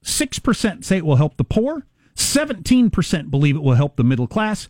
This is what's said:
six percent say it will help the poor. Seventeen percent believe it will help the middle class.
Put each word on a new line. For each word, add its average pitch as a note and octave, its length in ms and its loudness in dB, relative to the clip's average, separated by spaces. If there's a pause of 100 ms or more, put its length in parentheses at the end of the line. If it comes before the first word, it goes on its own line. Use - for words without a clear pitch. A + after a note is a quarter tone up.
six - 380 -4
percent - 440 -2
say F#3+ 140 0
it E3 80 -4
will D3+ 100 2
help D3 220 2
the C#3 80 0
poor. C#4 400 -2 (280)
Seventeen B3+ 760 0
percent D#3+ 420 -2
believe C#3+ 240 2
it D3+ 60 -4
will C3+ 140 4
help C#3+ 200 0
the B2 80 0
middle B2 240 2
class. G#3+ 420 -4